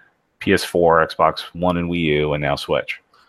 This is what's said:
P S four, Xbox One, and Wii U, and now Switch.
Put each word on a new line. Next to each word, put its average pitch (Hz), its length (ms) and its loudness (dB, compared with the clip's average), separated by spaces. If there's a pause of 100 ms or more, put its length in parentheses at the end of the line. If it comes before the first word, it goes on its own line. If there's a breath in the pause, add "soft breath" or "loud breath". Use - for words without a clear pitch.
(400 soft breath)
P 104 140 2
S 87 100 2
four, 82 420 4
Xbox 78 360 0 (120)
One, 87 240 -2
and 87 120 -2
Wii 87 120 -2
U, 76 320 0
and 73 80 -4
now 71 140 -2
Switch. - 460 -6 (280 soft breath)